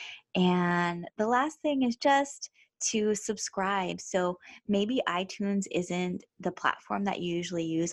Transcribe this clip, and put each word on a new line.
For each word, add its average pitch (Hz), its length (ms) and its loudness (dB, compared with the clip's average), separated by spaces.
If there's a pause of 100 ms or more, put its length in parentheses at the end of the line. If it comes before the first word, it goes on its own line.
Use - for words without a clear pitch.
(340)
And 175 800 2
the 214 100 0
last 254 360 0
thing 285 200 2
is 240 140 2
just 285 540 2 (300)
to 214 320 2
subscribe. 196 880 -2
So 180 380 0 (300)
maybe 208 400 2
iTunes 196 640 -2
isn't 180 500 -2 (160)
the 180 140 -2
platform - 540 -4
that 190 140 -2
you 175 140 -2
usually 175 300 -2
use. 165 280 0